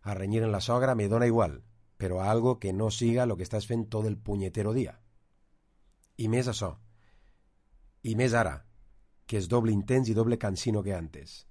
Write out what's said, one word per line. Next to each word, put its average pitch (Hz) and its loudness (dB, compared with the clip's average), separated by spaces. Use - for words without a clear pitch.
a 101 -4
renyir 101 0
en 107 0
la 98 -2
sogra, 123 2
me 104 0
dona 117 4
igual, 98 2
però 90 -2
a 101 2
algo 120 2
que 98 -4
no 107 0
siga 120 2
lo 104 0
que 87 -6
estàs 107 -4
fent 117 -4
tot 110 -2
el 104 -2
punyetero 101 -4
dia. 120 -2
I 110 -2
més 123 2
això. 104 -4
I 113 -2
més 123 4
ara, 110 2
que 117 -4
és 92 -2
doble 113 4
intens 120 2
i 110 2
doble 113 2
cansino 104 -2
que 98 -2
antes. 80 -12